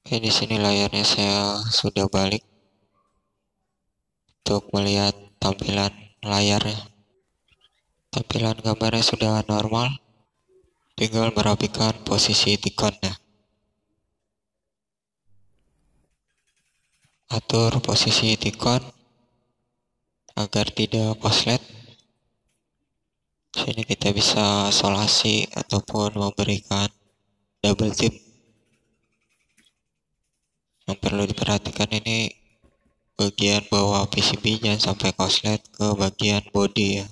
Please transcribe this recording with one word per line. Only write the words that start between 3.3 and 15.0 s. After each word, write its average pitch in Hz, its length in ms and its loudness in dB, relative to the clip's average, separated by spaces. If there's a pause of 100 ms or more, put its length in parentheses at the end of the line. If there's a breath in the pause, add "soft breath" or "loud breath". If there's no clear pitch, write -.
untuk - 320 -2
melihat 101 400 2 (240)
tampilan 98 560 -2 (320)
layarnya. 104 560 0 (1300)
Tampilan 113 560 -2
gambarnya 113 400 0
sudah 110 400 2
normal, 110 560 -2 (960)
tinggal 113 400 0
merapikan 107 560 0 (160)
posisi 101 480 2
tikonnya. 98 640 -2 (4000)